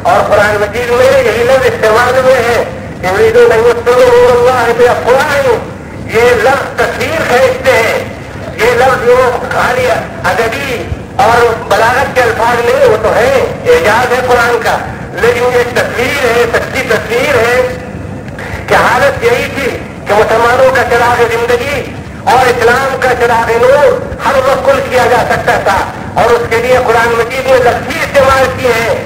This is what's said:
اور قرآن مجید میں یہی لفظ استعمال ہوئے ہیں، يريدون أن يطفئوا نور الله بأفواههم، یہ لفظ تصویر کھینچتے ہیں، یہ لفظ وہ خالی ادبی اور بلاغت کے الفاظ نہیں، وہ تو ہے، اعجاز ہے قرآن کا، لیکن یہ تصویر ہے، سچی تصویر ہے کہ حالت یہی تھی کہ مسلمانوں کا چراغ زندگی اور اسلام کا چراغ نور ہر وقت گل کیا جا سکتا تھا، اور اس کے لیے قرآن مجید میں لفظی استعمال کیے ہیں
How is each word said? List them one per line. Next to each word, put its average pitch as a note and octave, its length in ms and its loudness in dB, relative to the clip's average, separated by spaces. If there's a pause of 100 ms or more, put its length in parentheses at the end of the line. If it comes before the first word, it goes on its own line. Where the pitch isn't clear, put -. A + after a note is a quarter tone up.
اور F#3+ 280 0
قرآن G#3 300 2
مجید A#3+ 280 -4
میں C4 340 4
یہی A#3 200 0
لفظ C4 220 2
استعمال A#3+ 520 2
ہوئے C4 180 4
ہیں، A#3 280 0 (400)
يريدون B3 480 4
أن A3+ 160 4
يطفئوا A#4 380 2
نور B3 260 4
الله A#3+ 460 2
بأفواههم، A#4+ 800 0 (600)
یہ G#4+ 260 2
لفظ - 340 0
تصویر B3 500 -4
کھینچتے C4 440 2
ہیں، A3 280 0 (560)
یہ B3 160 0
لفظ C4 380 2
وہ B3+ 220 4 (220)
خالی - 340 -2 (360)
ادبی A#3+ 600 -4 (340)
اور A#3 360 2 (140)
بلاغت A#3 480 0
کے B3+ 60 2
الفاظ A#3 440 0
نہیں، C5 240 2
وہ G#3+ 140 2
تو - 120 2
ہے، A#3+ 300 2 (200)
اعجاز A3 460 2
ہے B3+ 160 0
قرآن A#3+ 360 2
کا، F3 140 -2 (360)
لیکن F3+ 300 0
یہ - 200 2 (100)
تصویر C4 520 -2
ہے، A#3+ 180 2 (100)
سچی B3+ 360 -4
تصویر B3 460 -2
ہے B3 420 0 (920)
کہ - 60 0
حالت - 500 0
یہی C4 320 0
تھی B3 220 -4 (300)
کہ G3 60 0
مسلمانوں A#3 600 2
کا A#3+ 140 2
چراغ A#3+ 420 2
زندگی A#3 520 -2 (400)
اور B3 240 2
اسلام B3+ 520 0
کا B3+ 100 0 (100)
چراغ A#3 320 0 (100)
نور C#4 260 4 (380)
ہر C#4 120 0
وقت C4 300 0
گل C4+ 120 2 (100)
کیا B3 220 0
جا A3+ 180 2
سکتا A3 340 0
تھا، F#3+ 140 0 (440)
اور A#3 100 2
اس A#3 180 2
کے A#3 60 -2
لیے B3 220 2 (100)
قرآن A#3 200 0
مجید A#3+ 440 -2
میں B3+ 80 4
لفظی A#3+ 400 -2
استعمال C4+ 460 2 (140)
کیے B3+ 120 0
ہیں A3+ 240 -2 (100)